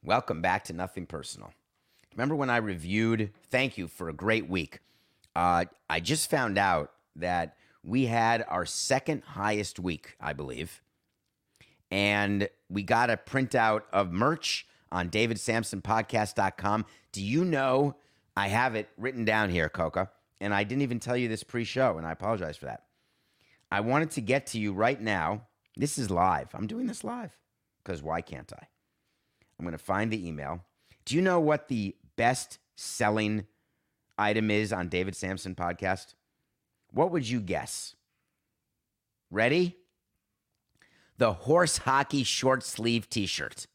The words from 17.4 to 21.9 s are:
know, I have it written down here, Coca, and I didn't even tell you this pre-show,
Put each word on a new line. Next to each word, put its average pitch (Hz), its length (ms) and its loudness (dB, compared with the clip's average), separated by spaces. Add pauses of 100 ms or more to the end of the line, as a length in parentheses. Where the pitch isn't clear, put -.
know, 135 500 2 (400)
I 98 120 0
have 117 280 2
it 107 220 -4
written 120 280 -4
down 107 260 4
here, 82 180 2
Coca, 90 400 -2 (300)
and 101 160 -2
I 101 80 2
didn't 131 200 0
even 120 160 -2
tell 123 180 -2
you 123 100 0
this 110 160 -4
pre-show, 117 560 0